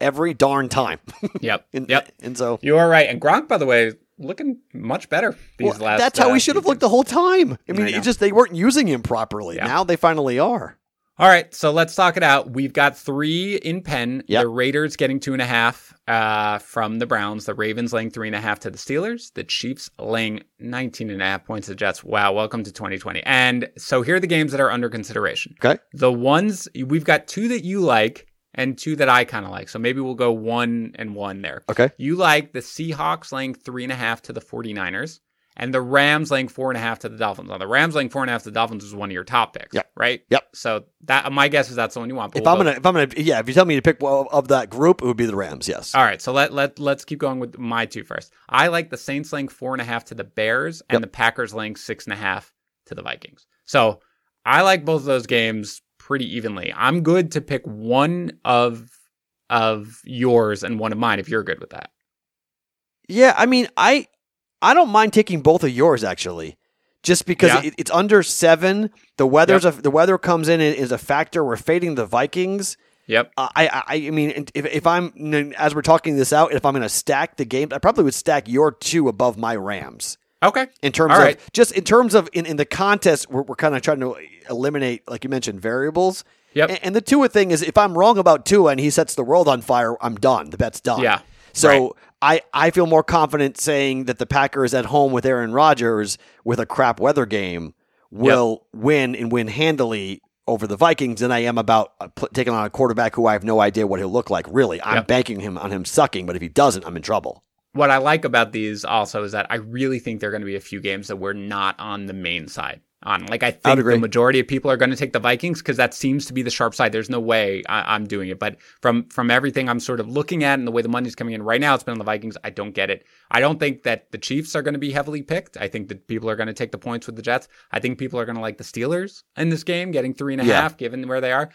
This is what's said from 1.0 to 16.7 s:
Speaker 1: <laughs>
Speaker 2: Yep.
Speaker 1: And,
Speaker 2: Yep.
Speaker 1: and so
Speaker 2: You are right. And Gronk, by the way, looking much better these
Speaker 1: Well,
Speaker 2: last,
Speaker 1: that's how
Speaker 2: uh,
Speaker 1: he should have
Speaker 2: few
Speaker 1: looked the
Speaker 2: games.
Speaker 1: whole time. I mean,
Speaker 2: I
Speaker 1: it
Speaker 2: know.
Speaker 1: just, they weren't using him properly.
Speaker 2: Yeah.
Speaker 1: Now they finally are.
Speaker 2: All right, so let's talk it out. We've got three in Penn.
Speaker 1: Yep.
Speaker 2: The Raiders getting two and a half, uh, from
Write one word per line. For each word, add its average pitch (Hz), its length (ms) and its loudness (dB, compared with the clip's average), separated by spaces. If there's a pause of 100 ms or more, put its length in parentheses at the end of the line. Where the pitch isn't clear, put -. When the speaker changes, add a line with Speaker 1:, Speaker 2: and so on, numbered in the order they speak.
Speaker 1:
<laughs> 196 200 -8
Speaker 2:
Yep. 107 220 -2 (100)
Speaker 1:
And, 131 140 -8
Speaker 2:
Yep. 135 240 0 (120)
Speaker 1:
and 123 120 -10
so 120 280 -2
Speaker 2:
You 147 140 2
are 170 120 6
right. 160 180 6
And 120 140 -4
Gronk, 202 260 2
by 214 120 0
the 139 80 -2
way, 117 240 4 (260)
looking 233 420 -8 (140)
much 117 360 -8
better 190 260 -2 (220)
these - 140 0
Speaker 1:
Well, 107 80 -6
Speaker 2:
last, 107 200 2
Speaker 1:
that's 240 200 2
how 247 100 6
Speaker 2:
uh, 254 40 4
Speaker 1:
he 262 60 6
should 285 160 0
have 392 100 0
Speaker 2:
few 381 40 0
Speaker 1:
looked - 120 2
the 254 60 4
Speaker 2:
games. 196 40 4
Speaker 1:
whole 254 120 6
time. 349 540 2 (100)
I 175 60 -6
mean, 208 140 0
Speaker 2:
I - 20 -2
Speaker 1:
it 180 80 -2
Speaker 2:
know. 208 40 -4
Speaker 1:
just, 233 180 0
they 202 120 2
weren't 202 240 4
using 247 320 4
him 131 140 0
properly. 104 560 -4
Speaker 2:
Yeah. 95 100 -4
Speaker 1:
Now 151 160 2
they 170 120 2
finally 147 440 2
are. 180 380 -2 (400)
Speaker 2:
All 185 120 8
right, 170 260 6
so 151 160 2
let's 165 240 0
talk 180 220 4
it 175 60 0
out. 139 280 4
We've 131 220 -4
got 143 240 2
three 160 580 -4
in 175 280 -6
Penn. 131 440 -4
Speaker 1:
Yep. 107 160 2
Speaker 2:
The 120 60 0
Raiders 139 480 -2
getting 135 240 -2
two 139 100 -6
and 131 100 -2
a 123 40 -2
half, 120 480 -2 (160)
uh, 107 480 0
from 110 420 -6